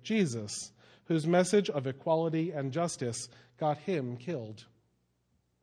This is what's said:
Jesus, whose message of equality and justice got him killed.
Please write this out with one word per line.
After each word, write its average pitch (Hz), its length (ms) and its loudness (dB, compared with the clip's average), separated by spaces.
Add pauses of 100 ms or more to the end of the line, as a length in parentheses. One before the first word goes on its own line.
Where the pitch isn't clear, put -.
Jesus, 123 680 -2 (340)
whose 160 220 0
message 180 420 4
of 139 160 -2
equality 160 680 0
and 139 200 -4
justice 135 580 -4 (300)
got 151 180 0
him 131 400 -4
killed. 113 480 -8 (960)